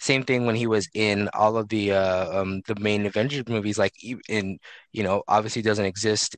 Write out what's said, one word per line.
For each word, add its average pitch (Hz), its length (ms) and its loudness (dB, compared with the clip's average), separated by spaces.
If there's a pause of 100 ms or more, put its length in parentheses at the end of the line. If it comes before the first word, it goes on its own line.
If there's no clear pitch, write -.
Same 135 240 2
thing 123 200 2
when 113 120 2
he 117 100 0
was 107 280 2
in 104 380 2
all 107 240 2
of 107 120 -2
the, 104 240 0
uh, 92 480 2
um, 95 260 -4
the 110 80 -4
main 104 320 0
Avengers 117 420 -2
movies, 107 300 -2
like, 98 140 2 (100)
e-, 120 140 -10 (120)
in, 98 300 -4 (340)
you 107 120 -2
know, 95 240 0
obviously 107 340 0
doesn't 107 220 2
exist 104 540 -2